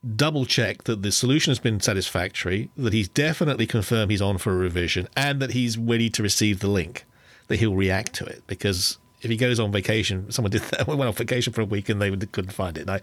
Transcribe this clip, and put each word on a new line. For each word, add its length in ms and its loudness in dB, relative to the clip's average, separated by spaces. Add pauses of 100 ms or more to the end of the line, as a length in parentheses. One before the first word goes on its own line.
(140)
double 320 2
check 380 -2
that 180 -2
the 80 0
solution 400 2
has 80 0
been 220 0
satisfactory, 960 -2
that 160 0
he's 160 2
definitely 580 2
confirmed 460 2
he's 100 2
on 160 2
for 140 0
a 40 2
revision, 600 0
and 260 0
that 80 -4
he's 260 0
ready 340 2
to 120 -4
receive 380 2
the 80 0
link, 380 -2 (420)
that 100 0
he'll 160 4
react 400 0
to 120 -6
it, 200 -16
because 520 -2 (240)
if 80 -4
he 60 0
goes 220 2
on 140 2
vacation, 580 0
someone 200 0
did 120 0
that, 240 -2
<laughs> 0 -
went 160 0
on 100 0
vacation 400 0
for 100 -2
a 20 4
week 240 -2
and 120 0
they 140 2
couldn't 380 -4
find 240 -4
it. 60 -8
And 80 -6
I, 120 -2